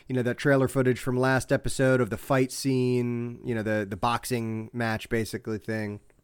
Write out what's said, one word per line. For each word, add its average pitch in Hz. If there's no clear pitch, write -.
you 131
know, 123
that 117
trailer 135
footage 127
from 123
last 131
episode 131
of 104
the 107
fight 131
scene, 123
you 123
know, 110
the, 107
the 101
boxing 113
match 113
basically 110
thing. 104